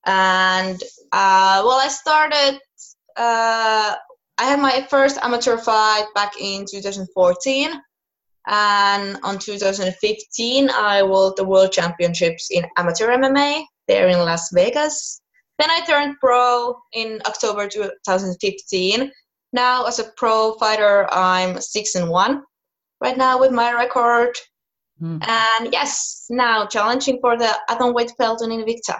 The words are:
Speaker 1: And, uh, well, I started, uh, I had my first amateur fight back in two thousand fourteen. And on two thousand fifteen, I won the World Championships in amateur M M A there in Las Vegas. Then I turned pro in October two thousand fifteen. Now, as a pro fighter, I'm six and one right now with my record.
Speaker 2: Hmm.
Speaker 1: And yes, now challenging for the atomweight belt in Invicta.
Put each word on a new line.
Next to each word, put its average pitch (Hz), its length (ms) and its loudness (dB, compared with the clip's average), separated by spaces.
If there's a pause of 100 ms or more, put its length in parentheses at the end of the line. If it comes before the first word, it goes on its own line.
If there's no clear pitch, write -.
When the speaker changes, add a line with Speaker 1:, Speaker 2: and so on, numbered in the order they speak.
Speaker 1:
And, 185 760 2 (300)
uh, 196 540 4
well, 262 160 4
I 285 80 0
started, 294 720 0 (560)
uh, 226 760 0 (420)
I 233 80 0
had 277 160 2
my 269 280 0
first 277 320 2
amateur 240 360 0
fight 214 480 2 (100)
back 202 240 -2
in 196 260 -8
two 196 140 -12
thousand 196 340 -8
fourteen. 269 580 2 (760)
And 202 720 0
on 196 160 -6
two 202 220 -10
thousand 196 420 -2
fifteen, 233 680 -2
I 202 320 2
won 190 340 2
the 196 60 -2
World 190 280 4
Championships 170 800 -2
in 175 160 -2 (100)
amateur 175 360 0
M 247 120 2
M 269 140 2
A 285 260 0 (240)
there 190 200 4
in 180 100 4
Las 170 340 -2
Vegas. 254 680 -2 (380)
Then 302 100 2
I 330 120 0
turned 294 380 0
pro 247 560 2 (180)
in 220 340 -8
October 208 400 -4
two 202 240 -6 (120)
thousand 190 380 -2
fifteen. 196 680 -2 (420)
Now, 247 320 0
as - 140 -4
a 226 180 -8
pro 220 360 0
fighter, 214 580 2
I'm 185 500 0
six - 320 -6
and 175 160 -2
one 208 320 0 (580)
right 254 160 -2
now 262 240 2
with 262 120 6
my 240 220 0
record. 240 600 2 (640)
Speaker 2:
Hmm. 165 240 -8
Speaker 1:
And 226 500 0
yes, - 600 -6
now 233 340 0
challenging 240 560 -2
for 240 160 2
the 226 180 0 (140)
atomweight 240 480 -2
belt 226 240 -2
in 226 80 -6
Invicta. 226 500 -6